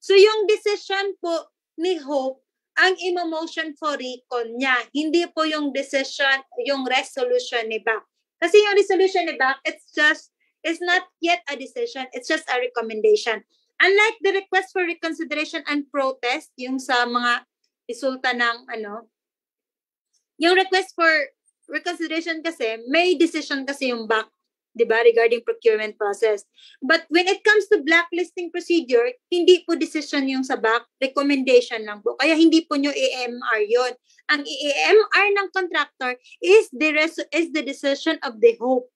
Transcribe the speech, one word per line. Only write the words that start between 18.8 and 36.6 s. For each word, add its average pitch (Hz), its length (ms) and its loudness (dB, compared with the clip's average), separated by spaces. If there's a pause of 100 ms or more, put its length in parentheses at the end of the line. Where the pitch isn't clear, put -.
yung 339 160 2
request 381 400 0
for 330 160 2 (560)
reconsideration 320 800 -6
kasi, 240 400 -4
may 330 320 2
decision 294 480 -2
kasi 277 240 -4
yung 226 160 -6
bac, 220 240 -2 (480)
di 233 80 4
ba, 220 160 2
regarding 233 400 4
procurement 214 560 0
process. 208 480 -2 (320)
But 320 320 2
when 349 160 4
it 392 160 -2
comes 427 320 2
to 311 80 0
blacklisting 339 720 -2
procedure, 254 560 0 (160)
hindi 349 400 4
po 339 80 0
decision 294 560 -4
yung 262 160 -4
sa 269 80 -2
bac, 220 320 0 (160)
recommendation 262 800 2
lang 208 200 -12
po. 226 120 -4
Kaya 311 240 2
hindi 320 240 6
po 294 160 -4
nyo 277 160 0
i-M 247 480 -4
R 220 240 -2
yun. 240 260 0 (380)
Ang 294 160 -2
i-M 302 520 2 (200)
R 392 160 4
ng 392 160 -2
contractor 311 640 -4 (240)
is 392 320 4